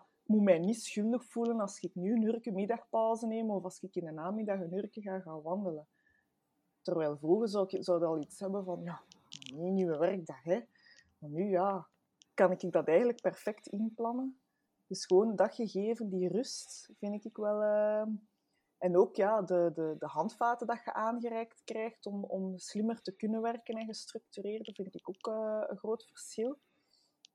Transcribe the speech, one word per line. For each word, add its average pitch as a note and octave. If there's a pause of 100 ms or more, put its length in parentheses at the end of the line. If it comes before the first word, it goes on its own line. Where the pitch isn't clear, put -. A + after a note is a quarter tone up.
(240)
ik -
moet G#3+
mij F#3
niet G3+
schuldig A3+
voelen A#3
als G3+
ik -
nu F#3
een A3+
uurtje A3
middagpauze A3+
neem A3
of F#3+
als F#3
ik F#3
in E3+
de D#3+
namiddag G3
een E3+
uurtje G#3
ga F#3+
gaan D#3+
wandelen." E3 (920)
Terwijl D#3
vroeger F3
zou G3
ik, F#3+
zou F3
dat E3
al D#3+
iets -
hebben G3
van, F3
"Ja, E3+ (540)
nee, F3
nieuwe F3+
werkdag, E3+
hè." F3+ (580)
Maar D3+
nu, E3+
ja, F#3 (460)
kan F#3
ik F#3
dat D#3+
eigenlijk A#3
perfect -
inplannen. A#3 (500)
Dus -
gewoon G#3
dat -
gegeven, A3
die F#3
rust, -
vind G#3
ik A3+
wel, G#3
ehm, G#3+ (680)
en F3+
ook, F#3+
ja, G#3+
de, F3
de, D#3
de D3+
handvaten A#3
dat A#3
je -
aangereikt A3+
krijgt A3
om, G3+
om F#3+
slimmer A3
te F#3
kunnen A3
werken A#3
en A3+
gestructureerder, G#3+
vind G3
ik -
ook, -
eh, A3
een G3
groot A3
verschil. - (760)